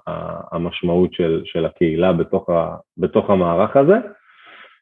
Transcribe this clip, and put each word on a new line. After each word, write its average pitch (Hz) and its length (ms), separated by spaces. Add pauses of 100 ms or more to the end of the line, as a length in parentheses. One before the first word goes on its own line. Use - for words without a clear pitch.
ה-, 82 500
המשמעות 87 580
של, 82 300
של 82 200
הקהילה 85 480
בתוך 90 380
ה-, 82 260 (200)
בתוך - 340
המערך 92 460
הזה. 151 200 (840)